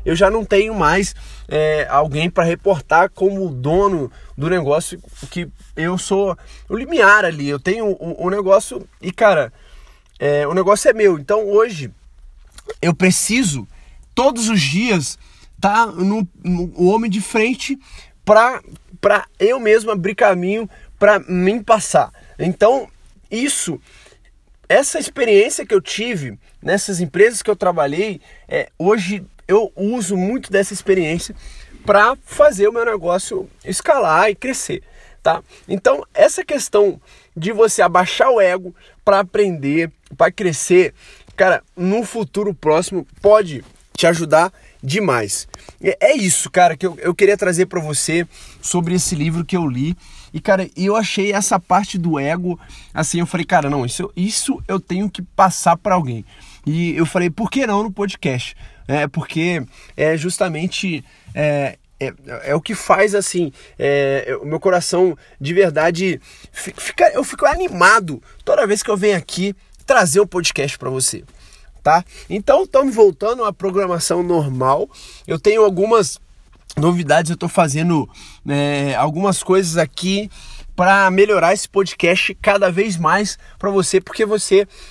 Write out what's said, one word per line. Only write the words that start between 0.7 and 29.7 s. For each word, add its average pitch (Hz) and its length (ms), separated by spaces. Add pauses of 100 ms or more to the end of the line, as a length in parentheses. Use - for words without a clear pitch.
mais, 180 400 (340)
é, 151 400
alguém 151 440
pra 175 120
reportar 170 680
como 196 360
dono 156 640 (240)
do 147 140
negócio, 170 500 (300)
que 175 180 (280)
eu 175 240
sou 196 360 (320)
o 196 80
limiar 220 480
ali, 151 240
eu 143 120
tenho 214 300
o, 170 360
o 180 60
negócio 196 560 (120)
e, 185 120
cara, 165 420 (640)
é, 147 300
o 165 80
negócio 196 340
é 233 40
meu. 202 260
Então, 208 280
hoje, 202 440 (920)
eu 165 140
preciso, 185 720 (480)
todos 233 340
os 214 100
dias, 170 600 (420)
tá 214 240
no, 196 420 (160)
no, 175 320
o 180 120
homem 226 240
de 202 100
frente 254 560 (480)
pra, 226 380 (360)
pra 202 280 (120)
eu 233 200
mesmo 220 320
abrir 196 240
caminho 196 520 (300)
pra 202 220
mim 185 420
passar. 196 500 (280)
Então, 208 480 (420)
isso, 214 500 (880)
essa 269 300
experiência 233 720
que 226 80
eu 190 60
tive 185 580 (220)
nessas 185 400
empresas 202 400
que 214 100
eu 196 60
trabalhei, 170 640 (260)
é, - 220 (100)
hoje 190 460 (200)
eu 202 300